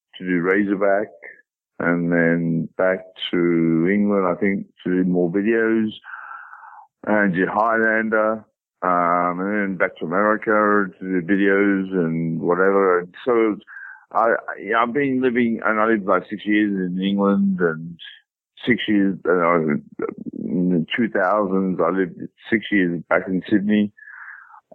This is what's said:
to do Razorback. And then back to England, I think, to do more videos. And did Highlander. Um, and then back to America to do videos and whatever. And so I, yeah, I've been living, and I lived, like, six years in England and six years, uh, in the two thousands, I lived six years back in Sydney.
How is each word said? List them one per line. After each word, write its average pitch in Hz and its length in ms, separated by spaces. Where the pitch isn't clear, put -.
to - 40
do 90 200
Razorback. 98 680
And 85 340
then 82 640
back 92 220
to 85 600
England, 101 360
I 90 120
think, 98 280
to 90 180
do 92 60
more 90 240
videos. 113 560
And 104 260
did 87 160
Highlander. 110 960
Um, 87 580
and 101 140
then 98 240
back 92 180
to - 80
America 104 920
to - 20
do 92 220
videos 98 680
and 82 460
whatever. 92 600
And 87 160
so 113 320
I, 110 220
yeah, 107 220
I've 120 100
been 131 300
living, 117 420
and 110 160
I 107 60
lived, 110 180
like, 92 240
six 98 160
years 104 260
in 92 300
England 98 600
and 82 380
six 117 200
years, 98 300
uh, 85 460
in 90 320
the 85 260
two 117 140
thousands, 95 720
I 82 160
lived 90 240
six 110 200
years 87 380
back 87 180
in 92 240
Sydney. 104 400